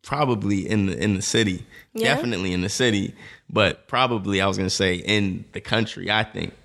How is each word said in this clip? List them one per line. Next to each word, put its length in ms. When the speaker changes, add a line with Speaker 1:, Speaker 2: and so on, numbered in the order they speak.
Speaker 1:
probably 640
in 200
the, 140
in 120
the 80
city. 420
Speaker 2:
Yeah. 220
Speaker 1:
Definitely 380
in 80
the 80
city, 440
but 360
probably, 540
I 60
was 100
gonna 140
say, 240
in 560
the 100
country, 480
I 140
think 300